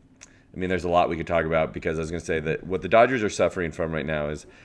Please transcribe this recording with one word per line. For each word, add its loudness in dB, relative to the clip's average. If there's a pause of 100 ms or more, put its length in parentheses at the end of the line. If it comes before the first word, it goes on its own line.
(180)
I -18
mean, -2
there's 0
a -2
lot 6
we -2
could -4
talk 2
about 2
because -4
I -2
was -6
gonna -6
say -2
that -4
what -4
the -8
Dodgers 6
are 0
suffering 0
from -4
right -4
now -4
is -8 (200)